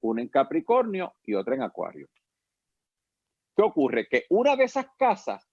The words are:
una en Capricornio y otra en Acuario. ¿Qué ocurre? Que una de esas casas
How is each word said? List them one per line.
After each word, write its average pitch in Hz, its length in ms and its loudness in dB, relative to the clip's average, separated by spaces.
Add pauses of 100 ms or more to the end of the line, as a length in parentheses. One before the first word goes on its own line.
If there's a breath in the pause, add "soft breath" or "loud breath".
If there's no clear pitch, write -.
una 113 220 -2
en 120 60 -8
Capricornio 190 920 0
y 104 120 -6
otra 101 200 -2
en 135 80 -4
Acuario. 82 460 -10 (1500)
¿Qué 202 80 4
ocurre? 135 460 0
Que 123 220 0
una 247 260 4
de 262 80 4
esas 262 220 -4 (120)
casas 196 540 -2